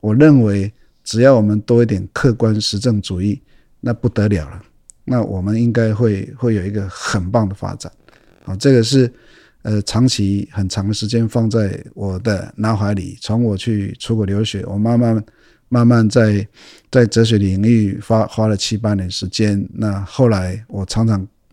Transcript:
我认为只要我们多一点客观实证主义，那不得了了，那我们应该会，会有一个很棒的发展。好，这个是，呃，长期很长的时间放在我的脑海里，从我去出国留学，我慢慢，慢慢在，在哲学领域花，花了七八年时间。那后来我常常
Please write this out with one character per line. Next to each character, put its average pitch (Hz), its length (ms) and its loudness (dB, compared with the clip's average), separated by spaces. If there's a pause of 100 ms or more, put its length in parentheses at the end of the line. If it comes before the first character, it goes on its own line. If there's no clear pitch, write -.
我 107 120 0
认 143 300 8
为 101 280 0 (320)
只 110 180 -2
要 135 140 8
我 113 60 4
们 104 200 2
多 120 200 2
一 120 40 4
点 101 260 -2
客 127 220 2
观 110 260 0
实 101 180 -4
证 107 240 0
主 90 200 -6
义， 101 200 -2 (380)
那 117 140 -4
不 113 160 -2
得 104 180 0
了 82 220 -2
了， 85 120 -16 (440)
那 123 160 0
我 95 200 -4
们 107 200 -2
应 117 100 2
该 110 220 0
会， 107 420 -2
会 117 200 -2
有 92 100 -4
一 101 40 -6
个 101 200 -6
很 92 420 -6
棒 110 160 0
的 98 80 -6
发 92 200 -10
展。 - 140 -16 (540)
好， 95 120 -8
这 135 160 2
个 120 120 6
是， 127 280 2 (500)
呃， 107 220 -2
长 123 240 2
期 101 440 -2
很 98 160 -4
长 98 200 -4
的 107 60 -2
时 107 140 -6
间 117 220 0
放 113 200 0
在 104 340 -2 (100)
我 95 260 -6
的 107 380 -4
脑 110 180 -2
海 101 180 -2
里， 92 280 -6
从 117 220 -2
我 107 120 -2
去 101 440 -4
出 - 160 -4
国 107 100 -2
留 101 180 -2
学， 98 220 -6
我 95 120 -8
慢 117 220 2
慢， 113 240 0 (460)
慢 120 180 2
慢 117 220 6
在， 107 380 2 (440)
在 123 140 6
哲 113 180 2
学 113 140 2
领 98 260 2
域 107 360 2
花， 110 280 0
花 110 200 -2
了 104 100 0
七 - 180 -4
八 107 180 -2
年 92 160 -4
时 - 180 -8
间。 101 460 -2
那 101 280 -4
后 120 280 0
来 95 380 -2
我 98 180 -8
常 113 220 0
常 98 200 0 (260)